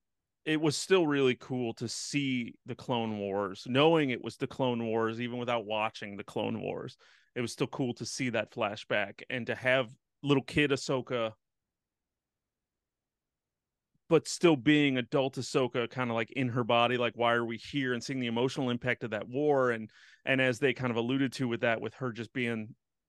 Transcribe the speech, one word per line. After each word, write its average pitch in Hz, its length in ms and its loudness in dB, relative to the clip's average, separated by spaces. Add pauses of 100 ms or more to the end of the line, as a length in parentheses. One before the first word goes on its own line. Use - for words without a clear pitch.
(460)
it 156 160 0
was 156 160 2
still 185 300 4
really 135 280 4
cool 123 400 -6
to 120 140 -6
see 131 640 -4 (100)
the 120 100 -10
Clone 113 440 -4
Wars, 98 480 -2
knowing 147 440 4
it 117 120 -4
was 113 140 -10
the 135 100 -4
Clone 120 400 -2
Wars, 113 340 0
even 120 180 -6
without 120 260 -2
watching 107 520 -4
the 98 80 -8
Clone 110 360 -4
Wars. 98 360 -6 (380)
It 123 60 -4
was 117 120 -4
still 143 140 -2
cool 123 280 -2
to 120 100 -10
see 127 260 -4
that 110 200 -2
flashback 104 800 -4
and 120 180 -6
to 117 80 -2
have 127 360 2 (320)
little 139 200 4
kid 147 280 2
Ahsoka, 123 600 -2 (2750)
but 156 200 6
still 170 280 6
being 143 420 4
adult 135 380 0
Ahsoka, 127 540 0
kinda, 123 240 -2
like, 113 180 -2
in 131 180 0
her 120 140 0
body, 120 340 4
like, 117 180 0
"Why 117 180 4
are 120 120 2
we 117 120 -6
here?" 131 360 -4
and 120 100 -4
seeing 131 160 -6
the 123 80 -2
emotional 123 440 0
impact 120 320 -2
of 113 80 -6
that 101 160 -6
war. 135 440 2
And, 110 200 -6 (340)
and 131 160 2
as 127 180 0
they 131 140 2
kind 127 180 -4
of 113 60 -2
alluded 131 360 0
to 131 140 -4
with 117 140 -4
that, 117 180 0
with 110 160 -8
her 127 160 -6
just 107 220 -10
being 117 420 -4 (340)